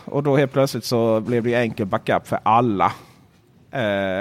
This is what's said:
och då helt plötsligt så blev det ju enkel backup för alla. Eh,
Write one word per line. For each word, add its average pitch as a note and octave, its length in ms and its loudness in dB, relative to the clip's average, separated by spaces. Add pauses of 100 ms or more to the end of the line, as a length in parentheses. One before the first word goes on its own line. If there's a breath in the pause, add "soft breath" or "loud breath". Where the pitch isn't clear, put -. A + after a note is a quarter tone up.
och C#3+ 180 -4
då C#3+ 140 2
helt C#3 160 2
plötsligt C3+ 320 -2
så A2+ 360 0
blev A#2 220 -2
det A#2+ 80 0
ju A#2 60 0
enkel A2+ 300 -2
backup G#2+ 420 -2
för - 140 -2
alla. G#2+ 500 2 (800 loud breath)
Eh, G2 500 -2